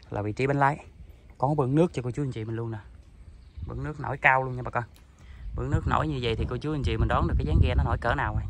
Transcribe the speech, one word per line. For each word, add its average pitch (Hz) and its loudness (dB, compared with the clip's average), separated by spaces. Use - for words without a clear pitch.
là 104 -4
vị 104 -2
trí 131 0
bánh 139 2
lái. 143 2
Có 139 2
bưng 131 2
nước 170 4
cho 131 -4
cô 120 -4
chú 147 -4
anh 131 -4
chị 113 -8
mình 113 -6
luôn 113 -6
nè. 110 -6
Bưng 131 -8
nước 147 -8
nổi 135 -4
cao 131 4
luôn 127 -4
nha 123 -6
bà 117 -8
con. 120 -2
Bưng - -4
nước - 2
nổi 127 2
như 143 -2
vậy 113 0
thì 127 -2
cô 123 -4
chú 147 -4
anh 139 -2
chị 113 0
mình 110 2
đoán 139 2
được 156 0
cái 139 0
dáng 151 4
ghe 127 2
nó - 4
nổi 117 0
cỡ 120 2
nào. 110 -2